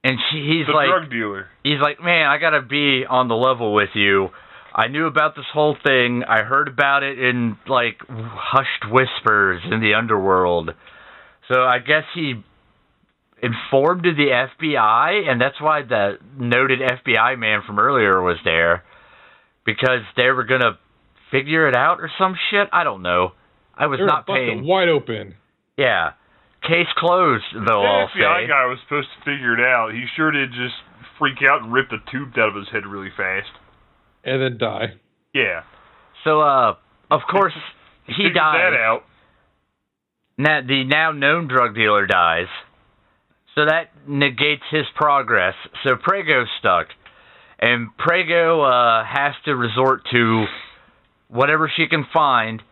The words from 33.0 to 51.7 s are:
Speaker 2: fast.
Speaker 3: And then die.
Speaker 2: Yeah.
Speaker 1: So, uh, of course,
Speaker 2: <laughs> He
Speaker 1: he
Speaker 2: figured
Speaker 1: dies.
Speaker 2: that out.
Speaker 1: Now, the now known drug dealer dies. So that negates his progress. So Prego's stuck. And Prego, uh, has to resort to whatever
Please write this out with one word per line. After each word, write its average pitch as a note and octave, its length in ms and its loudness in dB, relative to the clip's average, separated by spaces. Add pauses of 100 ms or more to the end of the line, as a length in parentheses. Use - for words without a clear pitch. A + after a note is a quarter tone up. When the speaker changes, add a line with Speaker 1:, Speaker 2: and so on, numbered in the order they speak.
Speaker 2:
fast. F#2+ 340 -6 (760)
Speaker 3:
And C3 180 -4
then B2+ 160 -4
die. G#2+ 360 -4 (400)
Speaker 2:
Yeah. F#2+ 280 -2 (640)
Speaker 1:
So, D#3 180 2
uh, C3 340 2 (360)
of D3+ 180 2
course, F#3 240 0 (260)
Speaker 2:
<laughs> - 280 -20
He A#2+ 60 -10
Speaker 1:
he - 40 -6 (120)
Speaker 2:
figured D3 60 -2
Speaker 1:
dies. E3 360 2
Speaker 2:
that C3 80 0
out. A2+ 240 0 (1300)
Speaker 1:
Now, D3 280 -2
the C3 200 -4
now D#3 260 0
known D3+ 380 -2
drug B2 260 0
dealer G#2 320 2
dies. F2 400 2 (1080)
So D3+ 100 2
that D#3+ 260 0 (160)
negates C#3+ 640 0
his D3+ 140 -2 (100)
progress. A#2+ 580 2 (320)
So B2+ 160 2
Prego's D3+ 460 0 (120)
stuck. F2 280 0 (720)
And A#2 380 0
Prego, E3+ 640 2
uh, A#2+ 440 2
has C#3 280 -2 (120)
to D3 100 -2
resort B2 460 0 (100)
to A2+ 340 2 (840)
whatever D3 440 2